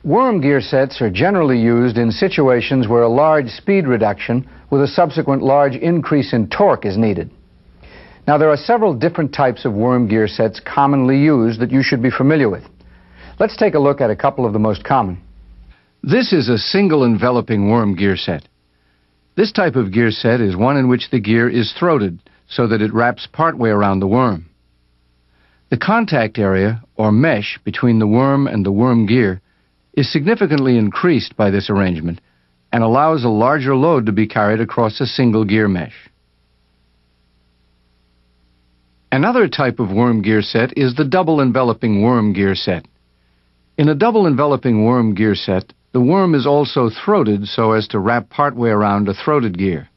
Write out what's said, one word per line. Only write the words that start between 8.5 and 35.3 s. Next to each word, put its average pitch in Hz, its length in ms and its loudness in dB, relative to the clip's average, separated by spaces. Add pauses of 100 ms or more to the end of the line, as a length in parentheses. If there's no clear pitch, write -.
several 214 360 0
different 156 400 -2
types 127 320 -2
of 113 80 -2
worm 120 340 0
gear 107 200 2
sets 110 320 -4
commonly 139 580 2
used 120 420 2
that 120 120 -2
you 131 120 2
should 123 180 -2
be 123 100 0
familiar 139 380 2
with. 92 140 -6 (760)
Let's 214 180 -2
take 202 160 2
a 151 60 2
look 139 220 2
at 117 80 2
a 104 60 0
couple 135 300 -2
of 104 80 -2
the 107 60 0
most 107 240 -2
common. 107 380 -2 (800)
This 233 320 0
is 135 160 0
a 120 80 2
single 160 480 0
enveloping 110 640 0
worm 107 260 0
gear 98 220 0
set. 80 300 -8 (880)
This 208 160 0
type 165 240 0
of 98 180 0
gear 117 180 2
set 120 300 0
is 98 140 0
one 127 220 0
in 131 100 2
which 123 220 -2
the 127 100 -2
gear 117 300 0
is 117 280 -2
throated 110 420 -2 (280)
so 120 200 -2
that 107 140 0
it 107 120 -2
wraps 120 380 -2
partway 156 380 -2
around 101 300 0
the 98 80 -2
worm. 104 420 0 (1200)
The 127 80 -2
contact 170 600 -2
area, 101 440 0 (140)
or 107 160 0
mesh, 113 520 0
between 113 360 0
the 110 80 2
worm 135 400 2
and 101 180 -2
the 98 60 -2
worm 117 340 2
gear 101 360 0 (520)
is 143 180 -2
significantly 147 680 0
increased 110 580 0
by 104 140 0
this 98 200 -2
arrangement 87 520 -2 (500)
and 117 120 0
allows 139 400 2
a 120 60 0
larger 131 460 0
load 135 300 2
to 110 60 0
be 107 160 0
carried 107 340 0
across 113 400 -2
a 131 40 -2
single 113 380 0